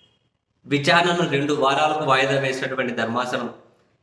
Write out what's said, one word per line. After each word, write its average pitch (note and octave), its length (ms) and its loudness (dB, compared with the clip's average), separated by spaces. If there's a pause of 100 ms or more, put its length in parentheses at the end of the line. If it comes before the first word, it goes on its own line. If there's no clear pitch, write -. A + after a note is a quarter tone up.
(640)
విచారణను D#3+ 640 2
రెండు C#3+ 240 0
వారాలకు C#3 520 2
వాయిదా C3+ 340 2
వేసినటువంటి C3 540 -4
ధర్మాసనం A#2 560 -4 (540)